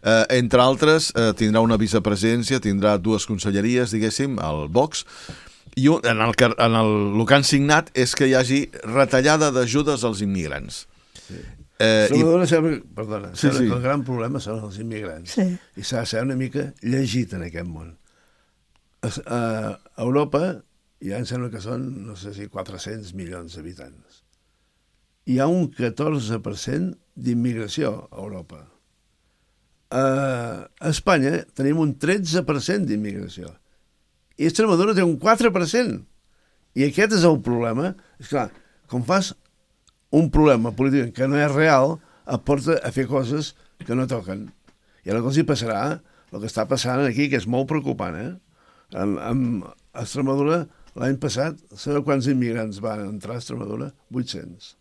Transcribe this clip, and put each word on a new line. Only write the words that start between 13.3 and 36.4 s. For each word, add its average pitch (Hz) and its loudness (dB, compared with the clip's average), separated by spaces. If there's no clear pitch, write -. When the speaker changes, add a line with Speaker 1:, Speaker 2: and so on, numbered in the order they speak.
Speaker 1:
Sí, 143 0
Speaker 2:
sembla 131 2
Speaker 1:
sí. 117 4
Speaker 2:
que 110 0
el 123 -4
gran 135 0
problema 123 -4
són 107 -8
els 101 -12
immigrants. 104 -10
Speaker 3:
Sí. 190 0
Speaker 2:
I 98 -14
s'ha 117 -4
de 117 -4
ser 113 -4
una 131 -2
mica 135 -4
llegit 120 -2
en 87 -8
aquest 85 -10
món. 80 -14
Es, 120 -6
eh, - -10
a 113 -4
Europa... 143 0
ja 98 -6
em 123 -6
sembla 123 -6
que 104 -12
són, 120 -8
no 110 -14
sé 92 -14
si 101 -12
quatre-cents 98 -12
milions 87 -12
d'habitants. 76 -20
Hi 127 2
ha 139 2
un 175 0
catorze 120 -4
per - -8
cent 170 -6
d'immigració 120 -4
a - -16
Europa. 90 -14
Eh, 123 -2
a 135 -2
Espanya 160 2
tenim 147 2
un 143 0
tretze 175 0
per 143 -2
cent 190 -2
d'immigració. 98 -6
I 147 0
Extremadura 202 4
té 185 4
un 165 2
quatre 226 4
per 180 0
cent. 220 -2